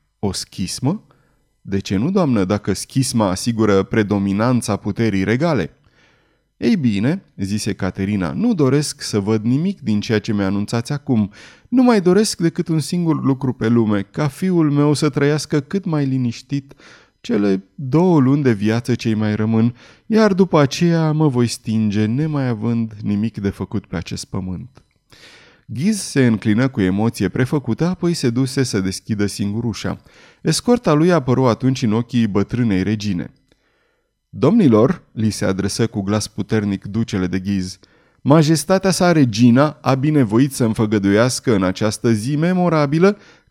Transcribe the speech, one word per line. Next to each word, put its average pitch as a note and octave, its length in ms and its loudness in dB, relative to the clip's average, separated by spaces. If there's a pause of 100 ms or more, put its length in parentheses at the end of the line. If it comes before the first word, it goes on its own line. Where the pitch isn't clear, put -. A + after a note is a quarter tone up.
(180)
O G2 140 -4
schismă? - 760 -6 (540)
De G2 180 -6
ce G2 180 -4
nu, A#2+ 140 -2
doamnă, C#3+ 340 0
dacă G2+ 280 -2
schisma A#2 580 -2
asigură G#2 520 0
predominanța G#2 920 0
puterii G2+ 480 -2
regale?” A#2+ 520 -2 (800)
„Ei A#3+ 200 0
bine”, B2+ 460 0 (140)
zise G2+ 360 -4
Caterina, F#2+ 600 -4
„nu A3 220 -2
doresc C#3+ 480 0
să - 180 -4
văd G#2+ 240 -2
nimic D#3 360 -2
din G#2+ 200 -2
ceea G#2+ 180 -2
ce G#2+ 140 -4
mi-anunțați G#2 600 -2
acum. A#2 400 -2 (360)
Nu B3+ 140 2
mai A#3+ 180 4
doresc F#3 400 2
decât E3 280 -2
un D#3+ 120 0
singur D#3+ 440 -2
lucru C3 280 0
pe A2 160 -2
lume, G#2+ 340 2
ca D3+ 260 -4
fiul E3+ 420 0
meu D3 240 2
să D3+ 140 0
trăiască D3 520 0
cât F#3+ 240 -6
mai D3+ 200 -2
liniștit C3 720 -4 (460)
cele G3+ 440 0 (100)
două D#3 460 2
luni C3+ 220 2
de B2+ 100 4
viață A2 420 0
ce-i A2+ 200 -2
mai G#2+ 200 0
rămân, A2+ 400 2 (320)
iar G#3+ 260 4
după F3 280 2
aceea D#3+ 520 2
mă D#3 160 2
voi B2 180 2
stinge, A2 580 -2
nemai C#3 440 -2
având A2+ 440 -4 (100)
nimic G#2 360 -2
de G2 120 -2
făcut F#2+ 360 -8
pe F2+ 100 -10
acest F#2 280 -10
pământ.” F#2 600 -10 (800)
Ghiz F#3 340 -2
se C3+ 260 2
înclină A2+ 420 2
cu C3 120 -4
emoție G2 480 0
prefăcută, C3 580 -2
apoi F3 280 -2
se C3 160 -2
duse B2+ 320 0
să A#2 180 -2
deschidă G2+ 460 -2
singur G2+ 380 -4
ușa. G#2 360 -6 (420)
Escorta F#3 500 0
lui D#3+ 200 4
apăru C3 340 2
atunci B2+ 360 0
în A2 100 0
ochii A#2 340 0
bătrânei G2+ 560 0
regine. G#2 500 -4 (960)
„Domnilor”, B2+ 720 4 (100)
li A2 180 -2
se - 140 -4
adresă G2 420 -2
cu A2 140 -6
glas G2+ 280 -2
puternic G#2 560 -4
ducele G#2 420 -4
de F2+ 120 -2
Ghiz, F#2 400 -4 (420)
„majestatea D#3+ 680 2
sa F3 220 2
regina B2 680 4
a C3 140 0
binevoit C3+ 600 2
să-mi A2+ 200 0
făgăduiască A2 800 2
în F#2+ 80 0
această G#2+ 500 -2
zi A#2 240 -2
memorabilă E3+ 800 2 (320)